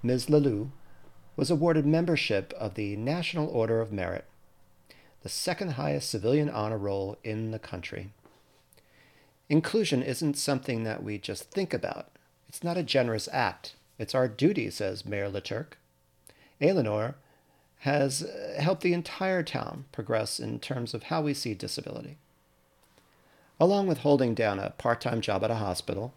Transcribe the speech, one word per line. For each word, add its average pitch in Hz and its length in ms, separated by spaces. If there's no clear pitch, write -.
Ms. 123 260
Lalou 135 420
was - 160
awarded 156 340
membership 151 680
of 101 220
the 104 200
National 156 540
Order 113 320
of 110 100
Merit, 90 340
the - 80
second 180 420
highest 143 380
civilian 131 400
honor 110 280
roll 98 480
in 110 260
the 110 80
country. 95 540
"Inclusion 160 520
isn't 143 360
something 127 480
that 110 180
we 104 140
just - 340
think 190 220
about. - 360
It's - 160
not 170 140
a 175 60
generous 120 500
act. 117 420
It's 110 160
our 127 140
duty," 135 400
says 95 340
Mayor 101 260
Leturc. 101 440
Eleanor 127 540
has, 139 440
uh, - 380
helped 170 200
the 175 120
entire 180 500
town - 480
progress 113 480
in 113 220
terms 120 320
of 120 100
how 160 180
we 147 120
see 123 200
disability. - 640
Along 196 280
with 160 100
holding 131 360
down 110 240
a 104 120
part-time 117 500
job 101 240
at 110 80
a 117 40
hospital 101 600